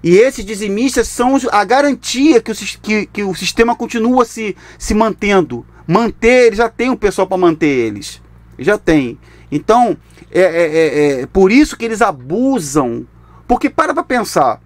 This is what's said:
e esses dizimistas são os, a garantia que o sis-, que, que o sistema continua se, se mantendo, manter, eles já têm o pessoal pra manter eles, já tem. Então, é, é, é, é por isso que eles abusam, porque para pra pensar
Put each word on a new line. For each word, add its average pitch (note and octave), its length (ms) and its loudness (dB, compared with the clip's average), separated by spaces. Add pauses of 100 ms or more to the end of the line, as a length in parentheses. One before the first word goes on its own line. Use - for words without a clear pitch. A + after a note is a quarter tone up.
e F3 120 4
esses A#3+ 280 2
dizimistas A3 600 -4
são B3+ 260 -2
os, C4 180 0
a G#3 120 2
garantia C4 760 2
que A3+ 120 -6
o G#3+ 40 -4
sis-, - 240 -12
que, G#3 280 -4
que - 160 -8
o F#3+ 100 -4
sistema A3+ 420 -2
continua A#3+ 480 0
se, A3 320 -6 (220)
se - 160 -6
mantendo, G3 720 0 (220)
manter, A3+ 580 2
eles A3 140 2
já A#3 100 0
têm B3 220 -4
o B3 60 -2
pessoal F#3+ 280 0
pra F#3 120 -4
manter E3+ 280 2
eles, A2+ 560 -4 (380)
já F#3+ 180 0
tem. D3+ 400 0 (340)
Então, G#3 460 2 (340)
é, F3 100 2
é, E3 360 0
é, D3 440 0
é C3 40 -6
por F#3+ 260 2
isso C#4 240 4
que A#3 100 -8
eles A3 180 -2
abusam, D3+ 1040 -2 (400)
porque B3 200 0
para D#4 280 -2
pra F4 80 -4
pensar E3+ 640 -2